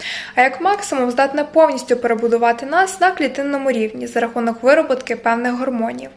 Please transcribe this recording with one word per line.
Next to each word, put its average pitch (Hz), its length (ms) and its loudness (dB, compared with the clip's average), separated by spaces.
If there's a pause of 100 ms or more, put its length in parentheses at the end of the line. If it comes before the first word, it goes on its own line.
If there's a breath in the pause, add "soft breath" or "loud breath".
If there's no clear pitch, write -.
(360 loud breath)
а 254 60 4
як 262 200 2
максимум 339 500 0
здатна 277 320 0
повністю 294 540 2
перебудувати 233 680 0
нас 359 360 0
на 370 100 6
клітинному 277 600 -2
рівні 233 360 -4
за 240 120 -4
рахунок 233 440 -2
вироботки 262 520 2
певних 233 380 0
гормонів. 247 640 -4